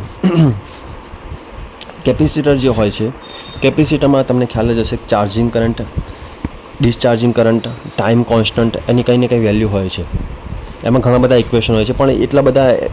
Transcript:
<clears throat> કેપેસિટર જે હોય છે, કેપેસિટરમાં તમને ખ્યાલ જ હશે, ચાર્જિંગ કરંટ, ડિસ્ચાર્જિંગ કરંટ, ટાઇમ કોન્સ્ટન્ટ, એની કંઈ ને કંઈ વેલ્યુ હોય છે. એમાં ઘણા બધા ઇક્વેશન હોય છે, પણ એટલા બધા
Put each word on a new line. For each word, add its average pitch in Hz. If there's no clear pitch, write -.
<clears throat> -
કેપેસિટર 143
જે 131
હોય 110
છે, 110
કેપેસિટરમાં 139
તમને 123
ખ્યાલ 117
જ 113
હશે, 113
ચાર્જિંગ 107
કરંટ, 113
ડિસ્ચાર્જિંગ 120
કરંટ, 113
ટાઇમ 117
કોન્સ્ટન્ટ, 113
એની 120
કંઈ 123
ને 123
કંઈ 120
વેલ્યુ 110
હોય 95
છે. 92
એમાં 123
ઘણા 123
બધા 123
ઇક્વેશન 117
હોય 110
છે, 113
પણ 135
એટલા 127
બધા 135